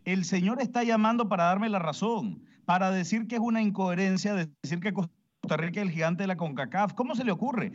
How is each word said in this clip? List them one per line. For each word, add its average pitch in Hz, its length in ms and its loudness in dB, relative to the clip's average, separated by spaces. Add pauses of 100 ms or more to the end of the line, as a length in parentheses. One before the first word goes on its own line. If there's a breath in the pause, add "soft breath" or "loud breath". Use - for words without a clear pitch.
El 185 180 0
señor 196 380 0
está 240 220 0
llamando 226 440 4
para 180 180 2
darme 202 240 2
la 202 100 0
razón, 160 640 -2 (220 loud breath)
para 185 260 2
decir 190 360 0
que 240 80 -6
es 226 60 0
una 226 200 2
incoherencia 190 760 0
decir 160 440 -4
que 190 140 -4
Costa - 640 -4
Rica 170 240 -2
es 196 60 0
el 175 60 0
gigante 165 300 0
de 190 40 0
la 185 100 -2
concacaf. 160 560 -2
¿Cómo 254 220 -2
se 254 100 -2
le 214 60 2
ocurre? 208 440 -2